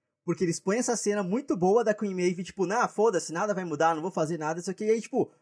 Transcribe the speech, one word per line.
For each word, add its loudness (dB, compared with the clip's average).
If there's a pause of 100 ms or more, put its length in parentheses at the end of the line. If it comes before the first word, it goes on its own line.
(240)
Porque 0
eles -2
põem 0
essa 0
cena 0
muito -2
boa 4
da 2
Queen -4
Maeve, 0
tipo, -4
"Nah, 2
foda-se, 0
nada -2
vai -4
mudar, 2
não -4
vou -4
fazer -2
nada", -4
isso -8
aqui. -6
E 2
aí, 2
tipo, -2 (120)